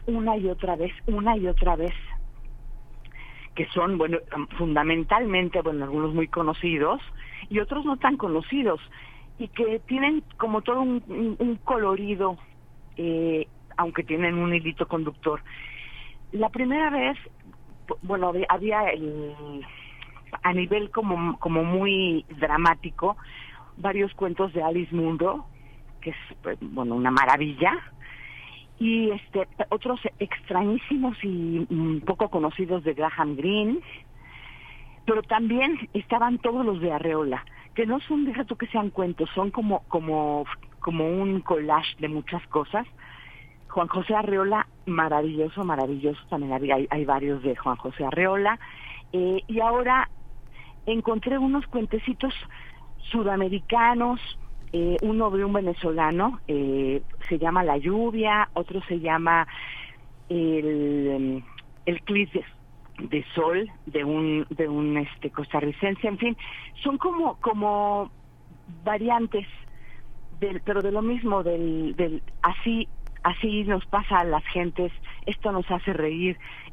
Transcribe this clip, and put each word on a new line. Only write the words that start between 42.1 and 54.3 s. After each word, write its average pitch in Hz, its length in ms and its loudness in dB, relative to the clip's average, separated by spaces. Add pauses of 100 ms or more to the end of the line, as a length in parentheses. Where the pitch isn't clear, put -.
cosas. 175 380 0 (840)
Juan 175 180 2
José 185 280 0
Arreola, 208 520 2 (180)
maravilloso, 156 800 2
maravilloso, 143 560 0 (100)
también 143 240 -2
había, 135 220 2
hay, 139 140 0
hay 147 160 0
varios 139 380 0
de 131 120 0
Juan 123 220 -2
José 135 280 -6
Arreola, 190 540 2 (540)
eh, 185 340 2
y 226 140 -2
ahora 247 480 4 (760)
encontré 226 520 0
unos 269 300 2
cuentecitos 240 640 -2 (800)
sudamericanos, 233 1080 4 (540)